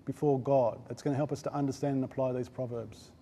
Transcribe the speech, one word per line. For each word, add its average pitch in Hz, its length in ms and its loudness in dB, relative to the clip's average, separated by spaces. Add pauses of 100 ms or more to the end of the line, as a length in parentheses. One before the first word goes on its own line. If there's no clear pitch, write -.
before 143 360 2
God 123 480 4
that's - 140 -8
gonna 143 140 0
help 143 160 0
us 139 120 -2
to - 100 -4
understand 143 420 0
and 131 80 2
apply 131 300 0
these 123 160 -2
proverbs. 117 600 -8 (100)